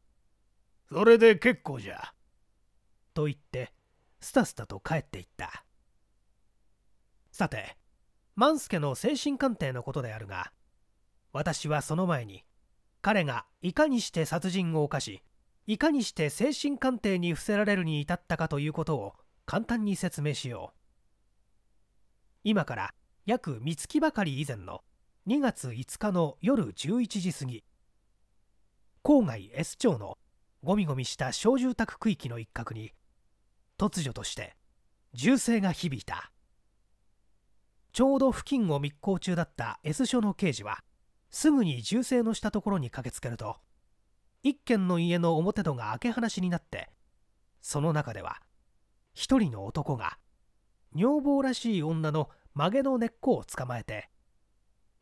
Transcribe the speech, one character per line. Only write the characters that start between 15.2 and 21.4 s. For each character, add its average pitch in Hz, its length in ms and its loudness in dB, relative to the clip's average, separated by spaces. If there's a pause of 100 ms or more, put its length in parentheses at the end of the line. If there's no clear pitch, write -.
い 214 100 0
か 311 140 4
に 277 120 2
し - 100 -6
て 151 180 0
精 269 240 0
神 285 240 -4
鑑 262 200 0
定 190 200 0
に 175 160 0
付 - 80 -6
せ 208 160 0
ら 208 80 2
れ 202 100 2
る 185 80 0
に 156 160 0
至 175 140 -2
っ - 120 -2
た 156 120 -2
か 160 100 -2
と 143 100 -4
い 147 100 -2
う 147 40 -4
こ 156 140 -4
と 156 100 -2
を 98 180 -6 (300)
簡 - 220 -4
単 233 180 0
に 202 120 0
説 165 260 -4
明 147 100 0
し 131 160 -6
よ 101 260 -10
う。 - 40 -20 (1600)